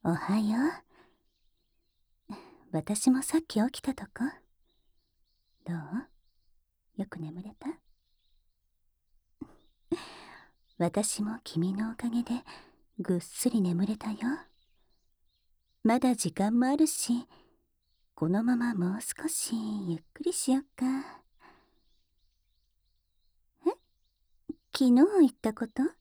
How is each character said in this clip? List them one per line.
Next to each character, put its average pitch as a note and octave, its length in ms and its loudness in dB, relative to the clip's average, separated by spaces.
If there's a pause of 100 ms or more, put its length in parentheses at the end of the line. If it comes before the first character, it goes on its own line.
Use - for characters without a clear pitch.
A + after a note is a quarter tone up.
お E3+ 80 2
は G3 260 0
よ A3 200 0 (1700)
う。 G3+ 60 -14 (380)
私 G#3 380 0
も C4 120 4
さ - 160 0
っ - 100 6
き - 100 -2
起 A3 120 2
き - 100 -12
た C4+ 140 -4
と G#3 100 -10
こ。 - 60 -18 (1600)
ど E3+ 60 -6
う？ E3 60 -4 (1200)
よ G3 80 -4
く - 100 -12
眠 D#3+ 240 -10
れ G#3 160 -16
た？ - 220 -10 (2250)
<laughs> - 0 - (800)
私 F#3+ 460 -2
も A3 200 -6
君 F3+ 300 -2
の A3 200 -4
お - 20 -10
か A#3+ 140 -6
げ A#3 140 0
で A#3+ 220 -6 (540)
ぐ F3+ 180 0
っ E3+ 40 0
す - 280 -4
り A3+ 140 2
眠 F3+ 240 2
れ G#3+ 100 -2
た G#3+ 140 -6
よ。 G#3+ 80 -6 (1600)
ま A3+ 160 4
だ B3+ 160 4
時 F3+ 180 -2
間 A3 280 2
も B3+ 60 4
あ C#4 100 2
る D#4 100 6
し、 A#3+ 400 -2 (880)
こ D#3 140 -2
の G3+ 160 2
ま B3 120 2
ま A#3+ 180 0
も F#3 240 0
う - 20 -8
少 - 260 -10
し - 300 -4 (320)
ゆ E3 80 -2
っ - 60 -12 (100)
く - 120 -14
り F4+ 100 -2
し - 180 0
よ C4+ 80 4
っ - 40 -14 (120)
か。 B3+ 80 -2 (2750)
え？ F4+ 40 4 (1040)
昨 C4+ 100 2
日 B3 80 8 (280)
言 C4+ 80 10
っ - 40 0
た G#3+ 220 -4
こ A3+ 120 -4
と？ - 160 -2 (180)